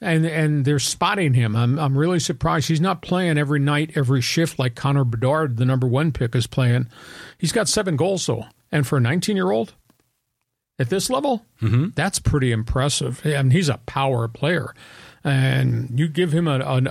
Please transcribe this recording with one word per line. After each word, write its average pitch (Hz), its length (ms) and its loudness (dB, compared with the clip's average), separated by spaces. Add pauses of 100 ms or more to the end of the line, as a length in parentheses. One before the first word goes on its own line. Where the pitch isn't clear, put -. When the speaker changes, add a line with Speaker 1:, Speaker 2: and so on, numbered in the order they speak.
Speaker 1:
and, 165 260 2
and 151 380 0
they're 143 160 2
spotting 175 540 0
him. 117 200 2
I'm, 120 240 2
I'm 135 180 0
really 170 220 2
surprised. 160 500 -2
He's 160 120 0
not 185 220 -2
playing 180 360 0
every 147 220 0
night, 147 340 0
every 135 260 2
shift 160 380 -2
like 127 160 -2
Connor 139 300 0
Bedard, 127 540 0
the 123 60 0
number 127 220 0
one 139 240 0
pick, 120 240 -2
is 123 140 0
playing. 123 400 0 (500)
He's 165 140 -2
got 214 160 0
seven 190 280 0
goals, 180 300 0
though. 110 200 -2 (260)
And 143 140 2
for 147 120 0
a - 20 4
nineteen-year-old 185 760 0 (1040)
at 127 120 0
this 185 200 -2
level, 262 340 0 (180)
Speaker 2:
Mm-hmm. 117 320 2
Speaker 1:
that's 185 240 -2
pretty 131 340 0
impressive. 127 720 -2
I 143 180 0
mean, 131 100 4
he's 170 160 2
a 131 180 0
power 131 420 0
player. 151 460 -4 (480)
And 131 760 0
you 165 100 2
give 165 240 0
him 165 160 2
a, 139 120 0
a, 131 300 0